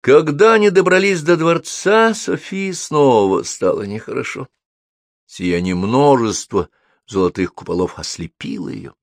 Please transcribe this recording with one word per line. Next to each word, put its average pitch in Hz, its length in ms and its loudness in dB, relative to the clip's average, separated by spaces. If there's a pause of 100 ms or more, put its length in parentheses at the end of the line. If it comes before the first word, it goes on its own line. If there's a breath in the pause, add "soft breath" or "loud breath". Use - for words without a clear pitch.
Когда 156 540 4
они 208 160 4
добрались 185 520 2
до 170 140 2
дворца, 175 760 0
Софи 190 600 -6
снова 127 720 2
стало - 380 -2
нехорошо. 113 680 -10 (760)
Сияние 90 520 -4
множества 113 920 0 (380)
золотых 92 480 -2
куполов 87 420 -6
ослепило - 720 -12
ее. 82 340 -16